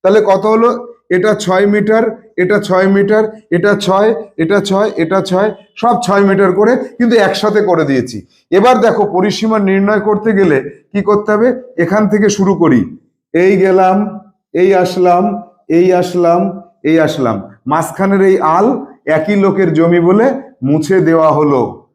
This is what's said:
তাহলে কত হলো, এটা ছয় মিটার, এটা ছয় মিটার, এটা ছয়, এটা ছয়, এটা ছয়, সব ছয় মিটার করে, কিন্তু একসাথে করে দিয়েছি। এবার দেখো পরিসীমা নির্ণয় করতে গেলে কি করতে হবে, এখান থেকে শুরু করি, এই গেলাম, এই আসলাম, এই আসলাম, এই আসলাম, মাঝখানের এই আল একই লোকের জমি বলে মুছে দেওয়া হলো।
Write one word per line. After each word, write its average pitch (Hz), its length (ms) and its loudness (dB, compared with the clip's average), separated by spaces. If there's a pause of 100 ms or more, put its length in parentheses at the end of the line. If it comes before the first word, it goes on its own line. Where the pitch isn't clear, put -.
তাহলে 196 180 2
কত 196 240 0
হলো, 226 240 2 (400)
এটা 185 220 0 (120)
ছয় 185 220 0
মিটার, 208 380 0 (340)
এটা 185 220 0
ছয় 190 280 0
মিটার, 202 360 2 (280)
এটা 190 240 0
ছয়, 202 340 0 (280)
এটা 165 220 -2
ছয়, 202 380 -2
এটা 165 240 -2
ছয়, 190 280 -2 (260)
সব 233 260 0
ছয় 202 220 0
মিটার 190 300 2
করে, 220 200 2 (240)
কিন্তু 226 200 0
একসাথে 208 440 0
করে 175 220 0
দিয়েছি। 131 340 -4 (340)
এবার 226 300 4
দেখো 208 240 0
পরিসীমা 214 540 -2
নির্ণয় 196 400 0
করতে 214 340 -2
গেলে 180 240 2 (320)
কি 202 120 -4
করতে 208 300 0
হবে, 220 160 2 (300)
এখান 185 320 0
থেকে 214 200 2
শুরু 196 260 0
করি, 151 260 2 (520)
এই 185 240 2
গেলাম, 190 400 2 (560)
এই 180 220 2
আসলাম, 180 480 2 (440)
এই 175 260 2
আসলাম, 180 480 0 (420)
এই 160 160 2
আসলাম, 131 380 -2 (300)
মাঝখানের 190 540 -2
এই 190 160 4 (180)
আল 202 120 2 (380)
একই 208 300 -2
লোকের 190 380 0
জমি 170 260 2
বলে 190 260 2 (380)
মুছে 156 380 0
দেওয়া 160 300 2
হলো। 147 300 0 (340)